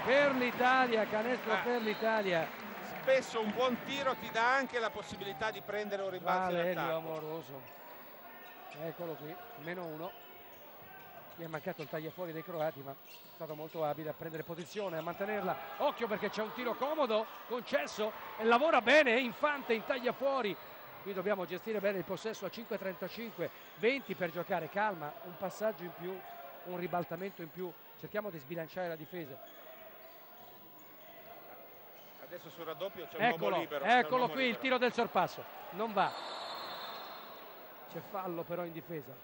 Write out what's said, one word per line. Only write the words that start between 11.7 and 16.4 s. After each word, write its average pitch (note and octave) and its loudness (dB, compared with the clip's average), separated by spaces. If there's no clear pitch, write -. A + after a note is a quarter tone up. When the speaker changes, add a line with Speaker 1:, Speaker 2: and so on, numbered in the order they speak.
Speaker 1:
il C#3 -8
tagliafuori D#3+ -6
dei D#3 -6
croati, D#3 -2
ma C#3 -10
è - -12
stato D#3 -8
molto D#3 -4
abile D3+ -2
a D3 -4
prendere D#3+ -8
posizione, E3+ -6
a - -2
mantenerla. F#3+ -2
Occhio C4 2
perché G3+ 0
c'è G#3 -2